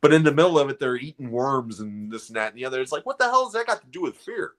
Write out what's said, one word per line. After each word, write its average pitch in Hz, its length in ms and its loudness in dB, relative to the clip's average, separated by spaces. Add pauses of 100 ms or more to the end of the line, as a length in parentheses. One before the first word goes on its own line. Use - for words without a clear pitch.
But 147 100 8
in 160 120 6
the 147 80 6
middle 160 260 4
of 139 120 2
it, 139 80 -8
they're 127 180 -2
eating 127 340 -10
worms 120 500 -2
and 107 320 -10
this 113 160 -12
and 113 80 -10
that 110 160 -4
and 110 60 -20
the 127 80 -8
other. 131 140 -4
It's 131 120 -4
like, 147 140 -6
what 269 120 -8
the 254 60 2
hell 254 200 2
has 208 100 -10
that 233 120 -2
got 220 160 -4
to 127 60 -20
do 170 140 -10
with 151 140 -6
fear? 196 420 -10